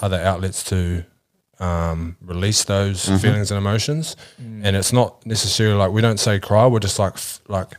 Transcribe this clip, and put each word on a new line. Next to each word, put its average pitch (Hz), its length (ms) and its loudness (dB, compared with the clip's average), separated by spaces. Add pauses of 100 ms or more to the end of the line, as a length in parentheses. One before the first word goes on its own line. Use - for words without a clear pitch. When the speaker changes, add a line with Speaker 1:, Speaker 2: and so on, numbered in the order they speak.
Speaker 1:
other 92 200 -2
outlets 92 440 -2
to, 87 380 -2 (580)
um, 85 600 -2
release 90 440 -2
those 98 400 -2
Speaker 2:
Mm-hmm. 95 120 4
Speaker 1:
feelings 104 340 2
and 101 60 -2
emotions. 110 580 -2 (260)
Speaker 3:
Mm. 110 220 -14
Speaker 1:
And 98 140 2
it's 98 160 0
not 123 320 0
necessarily, 107 520 0
like, 95 140 4
we 107 100 2
don't 113 180 2
say 101 200 2
cry. 107 280 4
We're 117 120 4
just 101 200 -4
like, 95 160 0
f-, - 340 -12
like, 95 300 -6